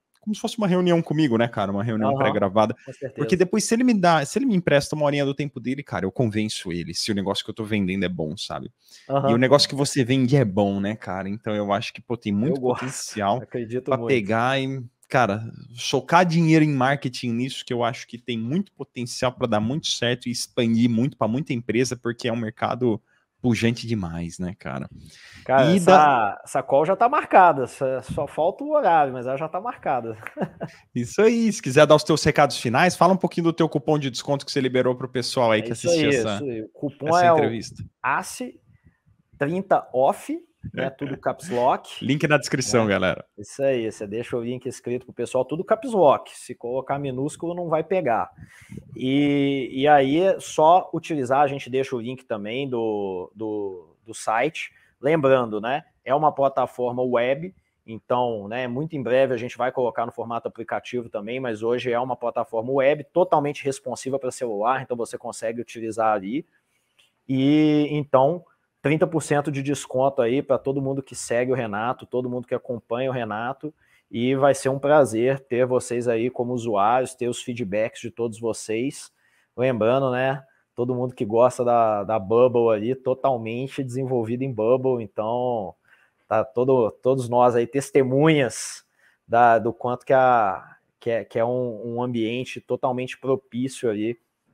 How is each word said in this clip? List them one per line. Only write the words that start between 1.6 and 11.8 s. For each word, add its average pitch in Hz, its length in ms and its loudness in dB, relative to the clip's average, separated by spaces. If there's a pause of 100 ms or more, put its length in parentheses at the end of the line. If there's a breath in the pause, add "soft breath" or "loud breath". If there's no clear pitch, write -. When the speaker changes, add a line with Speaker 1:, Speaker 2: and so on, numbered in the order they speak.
Speaker 1:
Uma 101 120 -2
reunião 110 260 0
Speaker 2:
Aham, 139 80 0
Speaker 1:
pré-gravada. 107 560 2
Speaker 2:
com - 180 -16
certeza. 135 220 -12
Speaker 1:
Porque 151 220 -2
depois, 185 300 0
se 233 100 0
ele 240 80 2
me 247 100 4
dá, 170 320 4
se - 140 -4
ele 277 60 0
me 233 100 2
empresta 151 400 2
uma 151 100 0
horinha 143 200 0
do 139 100 -2
tempo 143 240 -6
dele, 131 240 -6
cara, 92 220 -4
eu 95 60 -2
convenço 107 600 -2
ele 85 220 -6
se - 180 -4
o 104 40 0
negócio 98 300 -4
que - 60 -10
eu 92 40 -20
tô 113 80 -8
vendendo 98 400 -2
é 90 60 0
bom, 85 260 -6
sabe? - 360 -10 (360 loud breath)
Speaker 2:
Aham. 135 240 2
Speaker 1:
E - 20 4
o 117 40 4
negócio 131 320 4
que 143 60 -8
você 139 280 0
vende 127 320 2
é 139 80 6
bom, 101 380 0
né, 101 140 -4
cara? 95 340 -8
Então 107 260 -6
eu 104 160 -2
acho 104 220 -2